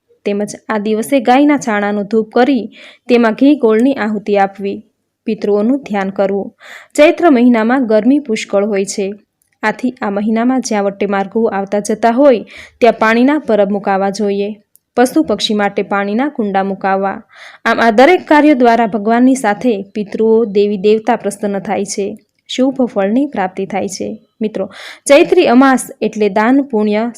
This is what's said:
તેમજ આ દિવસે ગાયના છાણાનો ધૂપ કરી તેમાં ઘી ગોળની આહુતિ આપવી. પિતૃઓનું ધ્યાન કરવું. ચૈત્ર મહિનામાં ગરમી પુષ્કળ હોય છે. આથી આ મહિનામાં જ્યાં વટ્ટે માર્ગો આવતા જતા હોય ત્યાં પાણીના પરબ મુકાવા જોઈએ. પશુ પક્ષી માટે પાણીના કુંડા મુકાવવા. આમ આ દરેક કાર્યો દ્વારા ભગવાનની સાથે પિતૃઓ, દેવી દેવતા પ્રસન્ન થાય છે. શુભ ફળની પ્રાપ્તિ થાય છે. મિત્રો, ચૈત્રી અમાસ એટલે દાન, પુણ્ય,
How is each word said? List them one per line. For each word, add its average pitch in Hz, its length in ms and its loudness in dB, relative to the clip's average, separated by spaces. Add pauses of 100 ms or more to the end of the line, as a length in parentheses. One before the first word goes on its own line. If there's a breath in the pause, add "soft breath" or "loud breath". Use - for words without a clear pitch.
(260)
તેમજ 202 240 -4 (200)
આ 220 80 -2
દિવસે 220 420 -2
ગાયના 269 380 4
છાણાનો 208 460 -4
ધૂપ 220 260 -2
કરી 247 400 0 (400 loud breath)
તેમાં 233 220 2
ઘી 277 240 2
ગોળની 226 380 2
આહુતિ 208 440 -4
આપવી. 196 460 -4 (420)
પિતૃઓનું 214 520 -2
ધ્યાન 202 320 -6
કરવું. 196 460 -4 (400 loud breath)
ચૈત્ર 320 340 4
મહિનામાં 240 580 2
ગરમી 220 320 2
પુષ્કળ 214 460 -2
હોય 202 200 -2
છે. 196 280 -6 (500)
આથી 226 380 -4
આ 214 80 -4
મહિનામાં 226 520 -2
જ્યાં 208 220 -2
વટ્ટે 196 220 -4
માર્ગો 196 420 -2
આવતા 196 320 -4
જતા 214 300 -2
હોય 240 360 4 (340 loud breath)
ત્યાં 226 200 4
પાણીના 240 400 2
પરબ 208 320 0
મુકાવા 196 380 -2
જોઈએ. 202 460 -4 (400)
પશુ 262 280 2
પક્ષી 214 300 -4
માટે 202 300 -2
પાણીના 202 460 -2
કુંડા 196 340 -2
મુકાવવા. 196 580 -4 (440 loud breath)
આમ 226 140 0
આ 226 120 4
દરેક 277 360 4
કાર્યો 302 260 4
દ્વારા 233 340 2
ભગવાનની 233 480 2
સાથે 208 500 -2 (100)
પિતૃઓ, 220 500 0
દેવી 208 320 0
દેવતા 214 380 0
પ્રસન્ન 208 440 -6
થાય 196 260 -4
છે. 208 320 -8 (300)
શુભ 262 380 -2
ફળની 214 400 -2
પ્રાપ્તિ 196 400 -6
થાય 196 220 -6
છે. 214 340 -10 (200)
મિત્રો, 214 280 -6 (380 loud breath)
ચૈત્રી 339 400 4
અમાસ 254 420 4 (120)
એટલે 208 280 -2
દાન, 226 320 2
પુણ્ય, 214 560 -2